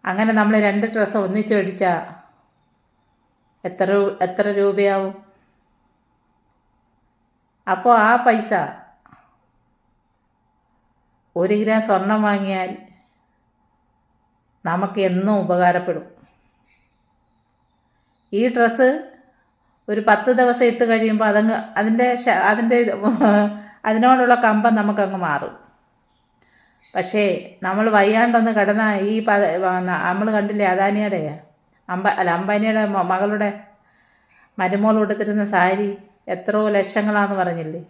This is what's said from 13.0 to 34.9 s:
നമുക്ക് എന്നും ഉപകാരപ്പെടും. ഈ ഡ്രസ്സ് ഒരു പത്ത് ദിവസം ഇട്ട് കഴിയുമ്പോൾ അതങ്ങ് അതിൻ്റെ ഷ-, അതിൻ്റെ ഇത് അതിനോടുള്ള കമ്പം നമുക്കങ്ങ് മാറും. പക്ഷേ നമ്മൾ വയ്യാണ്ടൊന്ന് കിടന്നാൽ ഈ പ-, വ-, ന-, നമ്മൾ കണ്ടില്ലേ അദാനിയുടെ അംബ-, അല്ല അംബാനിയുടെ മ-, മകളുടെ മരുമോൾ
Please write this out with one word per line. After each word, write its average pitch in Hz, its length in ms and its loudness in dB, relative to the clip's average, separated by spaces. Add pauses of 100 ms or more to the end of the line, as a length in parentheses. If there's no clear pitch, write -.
നമുക്ക് 190 340 -4 (100)
എന്നും 185 340 0
ഉപകാരപ്പെടും. 175 640 0 (2250)
ഈ 208 100 0 (140)
ഡ്രസ്സ് 233 320 2 (1000)
ഒരു 214 180 -2
പത്ത് 214 300 2
ദിവസം 247 320 2
ഇട്ട് 233 180 -2
കഴിയുമ്പോൾ 220 420 2
അതങ്ങ് 214 240 2 (240)
അതിൻ്റെ 226 260 2 (180)
ഷ-, 202 280 0
അതിൻ്റെ 233 320 0
ഇത് 214 100 -2 (960)
അതിനോടുള്ള 247 460 4 (100)
കമ്പം 214 340 2
നമുക്കങ്ങ് 202 460 -2
മാറും. 147 300 -4 (1400)
പക്ഷേ 196 280 -2 (420)
നമ്മൾ 196 200 -2 (100)
വയ്യാണ്ടൊന്ന് 226 640 4
കിടന്നാൽ 208 360 0 (160)
ഈ 220 40 -2 (140)
പ-, 208 80 4 (280)
വ-, 180 100 0 (140)
ന-, 180 200 -4
നമ്മൾ 196 280 -2
കണ്ടില്ലേ 208 380 -2
അദാനിയുടെ 202 460 0 (680)
അംബ-, 190 300 -2
അല്ല 180 180 0
അംബാനിയുടെ 214 460 -2 (100)
മ-, 190 180 0
മകളുടെ 208 380 -2 (1120)
മരുമോൾ 202 420 0